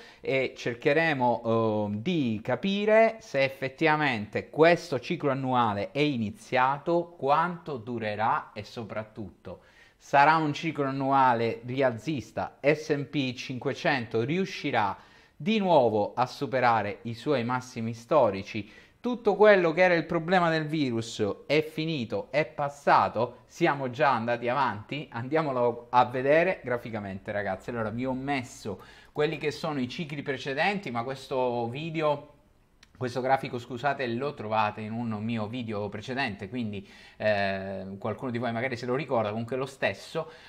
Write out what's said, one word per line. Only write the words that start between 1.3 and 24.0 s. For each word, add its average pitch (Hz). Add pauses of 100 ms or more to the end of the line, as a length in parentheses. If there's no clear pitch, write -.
eh, 104
di 120
capire 208
se 135
effettivamente 135
questo 165
ciclo 147
annuale 120
è 139
iniziato, 139
quanto 156
durerà 110
e 104
soprattutto 107 (380)
sarà 147
un 156
ciclo 147
annuale 131
rialzista. 123
S 147
and 143
P 131
cinquecento 127
riuscirà 131 (440)
di 208
nuovo 123
a 123
superare 117
i 117
suoi 123
massimi 120
storici? 107 (300)
Tutto 240
quello 190
che 170
era 180
il 160
problema 170
del 160
virus 127 (220)
è 151
finito, 151
è 151
passato, 123
siamo 139
già 139